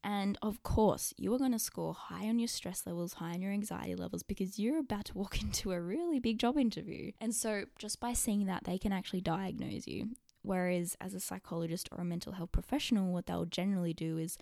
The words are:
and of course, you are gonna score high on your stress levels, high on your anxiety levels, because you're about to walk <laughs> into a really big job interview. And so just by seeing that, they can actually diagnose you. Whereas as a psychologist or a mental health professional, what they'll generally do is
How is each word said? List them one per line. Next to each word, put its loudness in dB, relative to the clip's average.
and 0
of -2
course, 4
you 2
are 4
gonna 4
score -2
high -8
on 4
your 2
stress -6
levels, -2
high -4
on -2
your 0
anxiety -2
levels, -4
because -2
you're 2
about 0
to -10
walk 0
<laughs> -
into -2
a 0
really 0
big 2
job 4
interview. 0
And -2
so 0
just -6
by 0
seeing 2
that, 0
they 0
can 0
actually 0
diagnose -2
you. -4
Whereas 2
as -6
a -6
psychologist -4
or -6
a -2
mental -2
health -6
professional, 4
what 0
they'll 0
generally 2
do -2
is -2